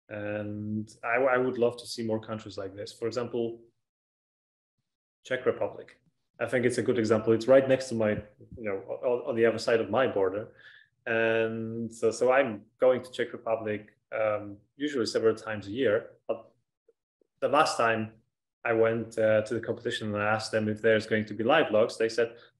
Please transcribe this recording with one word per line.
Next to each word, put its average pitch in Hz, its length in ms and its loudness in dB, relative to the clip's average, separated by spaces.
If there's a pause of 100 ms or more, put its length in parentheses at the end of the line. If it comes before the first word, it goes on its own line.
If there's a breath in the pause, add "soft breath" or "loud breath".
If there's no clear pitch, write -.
And 104 800 -6 (120)
I, 120 200 0
I 127 140 4
would 127 200 0
love 117 200 2
to - 100 -16
see - 160 -8
more 110 160 -2
countries 107 380 -12
like 95 180 -10
this. 101 160 -12
For - 160 -6
example, 117 520 -4 (1600)
Czech - 220 -6
Republic. - 520 -4 (420)
I 117 80 -4
think 123 180 0
it's 120 140 0
a - 20 2
good 120 160 0
example. 110 340 2
It's 113 160 2
right 135 200 6
next 131 220 2
to 117 60 -4
my, 110 140 2 (480)
you 123 60 -12
know, 98 180 -4 (220)
on, 123 260 -2
on 123 60 -2
the 113 100 4
other 110 140 4
side 117 200 2
of 101 100 -4
my 120 180 2
border. 101 420 -2 (560 loud breath)
And 113 880 -2
so, 113 180 0
so 127 200 2
I'm 127 300 2 (200)
going 127 220 4
to - 80 -18
Czech 120 200 -6
Republic, 110 560 -6 (260)
um, 104 440 -4 (180)
usually 139 300 -2
several 110 300 2
times 107 320 -8
a 98 40 -8
year. 113 360 0 (200)
But - 180 -6 (960)
the 135 60 2
last 147 300 2
time 110 340 0 (540)
I 120 80 2
went, 113 440 2
uh, 110 260 4
to 117 100 -6
the 113 60 -2
competition 110 540 -6
and 104 80 -2
I 104 40 0
asked 110 260 0
them 107 160 0
if 107 140 -2
there's 110 260 4
going 107 180 0
to - 80 -10
be 107 100 -4
Livelox, 120 540 2
they 113 120 2
said, 117 240 0 (260 loud breath)